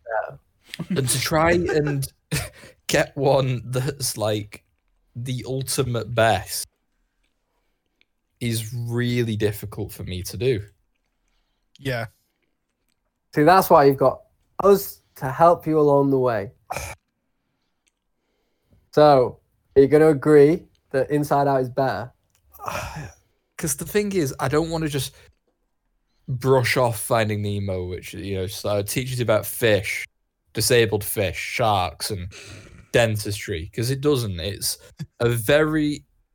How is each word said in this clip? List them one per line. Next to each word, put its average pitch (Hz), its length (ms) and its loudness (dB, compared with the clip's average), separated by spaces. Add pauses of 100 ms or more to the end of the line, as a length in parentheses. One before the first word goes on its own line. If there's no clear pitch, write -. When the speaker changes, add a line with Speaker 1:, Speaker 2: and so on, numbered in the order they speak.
Speaker 1:
yeah. - 920 -10
Speaker 2:
and 131 120 -2
to 135 100 -2
try 160 340 2
and 147 540 -2 (240)
<laughs> - 560 -8
get - 300 0
one 135 480 0
that's, 127 520 -6
like, 107 460 -4 (520)
the 123 320 -8
ultimate 131 680 -4
best 110 540 0 (1700)
is 113 360 -4
really 120 600 -2
difficult 104 560 -6
for - 120 -14
me 90 180 -10
to - 160 -10
do. 117 260 -2 (1160)
Speaker 3:
Yeah. 123 260 -6 (1300)
Speaker 1:
See, 151 80 0
that's 180 300 6
why 156 140 8
you've 139 120 6
got 131 240 2 (420)
us 196 380 4 (220)
to 135 100 -6
help 165 360 4
you 156 120 2
along 143 300 4
the 135 100 2
way. 117 320 -2 (2500)
So, 143 460 6 (360)
are 135 60 8
you 139 60 8
gonna 151 220 6
agree 151 540 6 (260)
that 131 220 -2
Inside 147 360 0
Out 135 140 2
is 127 80 -4
better? 123 420 -4 (480)
Speaker 2:
<sighs> - 520 -10 (460)
'Cause 160 180 -6
the 175 100 -10
thing 208 280 -2
is, 151 260 0
I 139 80 -2
don't 151 240 0
wanna 160 180 -4
just 139 240 -6 (1120)
brush 131 480 2
off 120 240 0
Finding 107 440 0
Nemo, 101 420 -4
which, - 300 -10
you 95 200 -8
know, 95 120 -4
so 101 300 -4
it 101 100 -4
teaches 127 320 -6
you 123 40 -2
about 110 220 0
fish, - 600 0 (460)
disabled 113 500 2
fish, 92 340 -4
sharks, - 760 -2
and 92 200 -10 (600)
dentistry, 104 840 -2
'cause 120 180 -4
it 135 100 -6
doesn't. 120 380 -2
It's - 400 -8 (400)
a 117 100 0
very 147 760 0 (320)